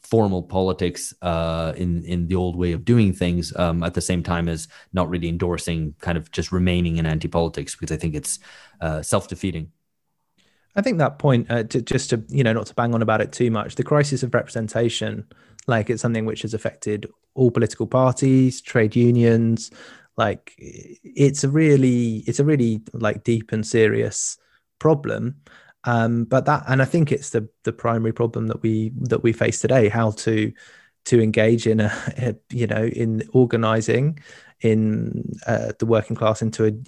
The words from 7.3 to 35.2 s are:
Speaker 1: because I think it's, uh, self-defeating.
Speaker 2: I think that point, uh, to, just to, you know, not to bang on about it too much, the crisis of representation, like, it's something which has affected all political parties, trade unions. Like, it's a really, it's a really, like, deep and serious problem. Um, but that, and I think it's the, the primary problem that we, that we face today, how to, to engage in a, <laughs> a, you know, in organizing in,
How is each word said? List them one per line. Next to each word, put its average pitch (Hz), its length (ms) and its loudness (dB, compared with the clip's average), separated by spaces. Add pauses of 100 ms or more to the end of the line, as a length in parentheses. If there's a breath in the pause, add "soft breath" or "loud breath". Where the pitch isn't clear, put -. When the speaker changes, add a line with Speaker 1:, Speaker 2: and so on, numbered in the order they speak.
Speaker 1:
because - 180 -8
I 78 60 -4
think 80 160 -4
it's, - 240 -8 (420 loud breath)
uh, 80 220 -6
self-defeating. 87 680 -6 (1080)
Speaker 2:
I 202 40 2
think 214 180 0
that 139 200 0
point, 123 320 2
uh, 117 140 0
to, 120 180 -2
just - 280 -2
to, 113 180 0
you 135 160 0
know, 113 80 4
not 110 140 -2
to - 80 -18
bang 120 200 0
on 113 80 2
about 110 180 2
it 104 120 -4
too 123 180 0
much, 107 240 -4
the - 80 -2
crisis 147 400 0
of 120 100 -4
representation, 110 920 -2 (400 loud breath)
like, 113 240 0
it's 113 100 -4
something 113 240 -2
which 110 180 -6
has 110 120 -6
affected 107 560 -6 (240)
all 127 160 4
political 117 360 0
parties, 131 760 4
trade 110 360 0
unions. 117 760 4 (460 loud breath)
Like, 107 420 -4
it's - 840 -2
a 135 40 2
really, 127 760 4
it's - 140 0
a 143 40 4
really, 123 360 2 (120)
like, 107 300 -4
deep 113 300 -2
and 110 140 -2
serious 110 720 0 (400)
problem. 131 580 0 (480 soft breath)
Um, 117 400 2
but 131 220 0
that, 147 220 0
and 131 120 2
I 131 40 4
think 156 280 2
it's - 180 -4
the, 107 180 -4 (160)
the 120 80 -2
primary 113 400 -2
problem 113 360 -2
that 113 140 -6
we, 110 300 -2 (100)
that 117 200 -2
we 117 100 4
face 113 280 -2
today, 131 280 4
how 117 240 0
to, 110 400 -2 (520 loud breath)
to 123 160 4
engage 110 460 4
in 110 140 4
a, 104 120 2 (140 loud breath)
<laughs> - 120 -8
a, 120 160 -2 (160)
you 120 160 -2
know, 110 180 -2
in 113 380 -2 (100)
organizing 117 840 2 (420 loud breath)
in, 110 720 0 (140)